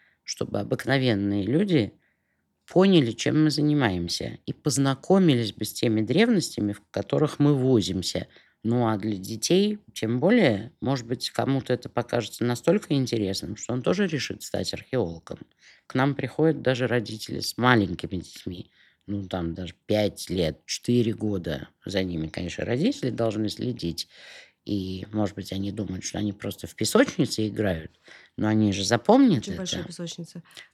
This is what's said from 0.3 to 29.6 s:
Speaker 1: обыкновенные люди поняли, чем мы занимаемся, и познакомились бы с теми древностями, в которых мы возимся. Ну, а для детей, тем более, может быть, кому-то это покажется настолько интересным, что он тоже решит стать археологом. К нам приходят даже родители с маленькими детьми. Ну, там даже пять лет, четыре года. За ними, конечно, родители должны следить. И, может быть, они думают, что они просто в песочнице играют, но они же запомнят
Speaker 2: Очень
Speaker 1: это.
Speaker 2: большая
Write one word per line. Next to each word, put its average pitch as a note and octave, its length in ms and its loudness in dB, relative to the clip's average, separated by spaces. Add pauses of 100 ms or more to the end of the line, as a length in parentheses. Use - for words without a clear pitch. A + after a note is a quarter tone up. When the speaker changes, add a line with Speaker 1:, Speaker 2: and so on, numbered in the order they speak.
Speaker 1:
обыкновенные A2 840 0
люди D3+ 480 2 (720)
поняли, E3+ 460 6
чем D3+ 320 2
мы D3+ 60 4
занимаемся, C3+ 960 0
и - 60 -6
познакомились C#3 1000 2
бы - 120 -6
с - 80 -8
теми A2 280 2
древностями, D3 720 2
в - 80 -16 (100)
которых C#3 480 0
мы D3 160 6
возимся. G#2 720 2 (360)
Ну, A#2 240 2
а A2 100 2
для G#2 200 -2
детей, F3+ 640 0 (140)
тем A#2 260 -2
более, C#3 600 4
может A#2+ 260 -2
быть, A#2+ 240 -6
кому-то B2+ 420 0
это - 160 -4
покажется A#2+ 560 -4
настолько D3+ 500 -2
интересным, G#2+ 640 -2
что - 160 -8
он B2+ 100 -4
тоже F#3 240 0
решит - 360 -6
стать - 300 -4
археологом. - 680 -6 (480)
К - 80 -6
нам C#3 200 2
приходят D3+ 480 0
даже B2+ 240 0
родители A2 540 -4
с - 160 -8
маленькими G2+ 600 2
детьми. - 540 -12 (360)
Ну, G2 200 -6
там E2+ 280 -4
даже F2 200 -8 (120)
пять G#2 420 0
лет, E2+ 360 0
четыре A#2+ 480 0
года. F#2+ 560 -4 (160)
За F#2+ 180 -2
ними, E2+ 240 -4
конечно, E2+ 380 -6
родители C3+ 460 -2
должны A2 380 -2
следить. A2 580 -6 (580)
И, F#2+ 480 -6
может G#2 220 -2
быть, F#2+ 180 -10
они G2 180 -4
думают, F#2 340 -6
что - 140 -6
они G#2 140 -2
просто - 340 -10
в - 80 -20
песочнице B2 720 2
играют, G2+ 500 -2 (380)
но G#2+ 100 0
они G#2+ 260 4
же F#2+ 120 -2
запомнят G3+ 580 6
Speaker 2:
Очень G3 100 -8
Speaker 1:
это. F3+ 60 -8
Speaker 2:
большая F3+ 240 -6